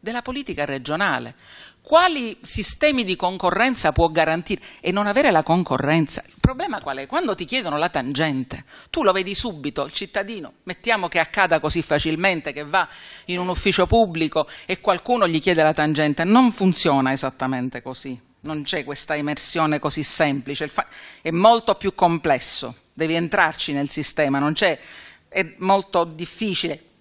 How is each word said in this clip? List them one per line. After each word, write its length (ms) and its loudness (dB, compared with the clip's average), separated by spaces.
della 200 -6
politica 440 -6
regionale. 680 -4
Quali 600 2
sistemi 640 0
di 120 0
concorrenza 760 2
può 180 4
garantire? 520 0
E 100 -2
non 160 0
avere 240 4
la 120 4
concorrenza. 800 2
Il 140 -20
problema 420 -2
qual 160 -8
è? 100 -10
Quando 280 -2
ti 100 -8
chiedono 320 -2
la 120 2
tangente, 760 -2
tu 140 -4
lo 80 6
vedi 220 0
subito, 520 -4
il 60 -12
cittadino, 600 -8
mettiamo 440 -2
che 120 -2
accada 400 2
così 220 -2
facilmente, 720 0
che 120 -10
va 220 0
in 140 -4
un 100 -4
ufficio 380 2
pubblico 600 2
e 140 -4
qualcuno 480 0
gli 140 0
chiede 220 2
la 100 4
tangente, 500 0
non 280 6
funziona 600 2
esattamente 680 -4
così. 380 -10
Non 200 -8
c'è 200 -4
questa 320 -6
emersione 640 -2
così 240 -2
semplice, 640 -2
il 80 -8
fa-, 160 -4
è 80 -4
molto 460 4
più 180 -6
complesso, 840 0
devi 220 -4
entrarci 580 0
nel 180 -4
sistema, 500 0
non 140 0
c'è, 260 0
è 300 -4
molto 480 2
difficile 800 -6